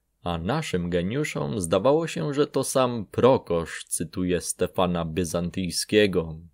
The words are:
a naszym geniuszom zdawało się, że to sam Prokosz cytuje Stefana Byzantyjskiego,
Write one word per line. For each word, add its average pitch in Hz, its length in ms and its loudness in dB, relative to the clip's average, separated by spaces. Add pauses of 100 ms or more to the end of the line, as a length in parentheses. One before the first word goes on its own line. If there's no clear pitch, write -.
(220)
a 87 160 -4
naszym 90 520 -4
geniuszom 127 680 -2
zdawało 104 460 2
się, 156 280 -6
że 143 120 2
to 135 180 -2
sam 123 460 0
Prokosz 98 760 2
cytuje 90 560 -2
Stefana 87 640 -2
Byzantyjskiego, 87 1300 0 (160)